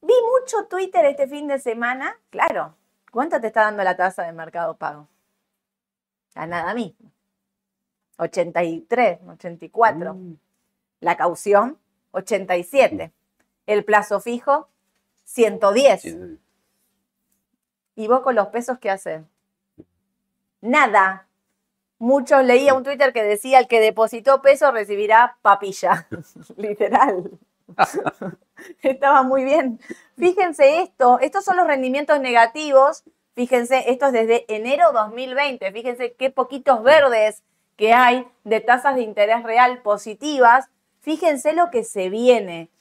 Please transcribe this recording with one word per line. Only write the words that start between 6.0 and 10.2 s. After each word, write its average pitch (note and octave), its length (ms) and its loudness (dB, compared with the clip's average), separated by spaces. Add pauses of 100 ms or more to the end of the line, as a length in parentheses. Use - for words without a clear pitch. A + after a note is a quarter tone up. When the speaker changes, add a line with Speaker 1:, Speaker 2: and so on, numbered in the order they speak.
Speaker 1:
A D#3+ 100 -12
nada E3+ 280 -8
mismo. A3+ 360 -12 (1080)
Ochenta E3+ 440 -4
y E3 200 -6
tres, A#3 360 -2 (100)
ochenta E3+ 360 -18
y D#3 40 -20
cuatro. F3+ 460 -2
Speaker 2:
Mm. F#3 200 -20 (680)